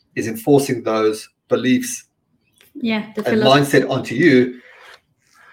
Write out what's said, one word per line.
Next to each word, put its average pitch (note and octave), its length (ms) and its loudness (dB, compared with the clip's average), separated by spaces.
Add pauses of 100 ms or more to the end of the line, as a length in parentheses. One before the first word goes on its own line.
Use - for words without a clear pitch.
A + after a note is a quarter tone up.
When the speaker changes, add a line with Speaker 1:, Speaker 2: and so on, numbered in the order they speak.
(160)
Speaker 1:
is A2 120 -6
enforcing B2 560 0
those A2 460 -2 (180)
beliefs B2 580 -2 (680)
Speaker 2:
Yeah, A3 420 -6
the G#3+ 100 -6
Speaker 1:
and B2+ 140 0
Speaker 2:
philosophy. C#3 400 4
Speaker 1:
mindset - 100 0
onto A#2 260 -6
you, C3 440 2 (920)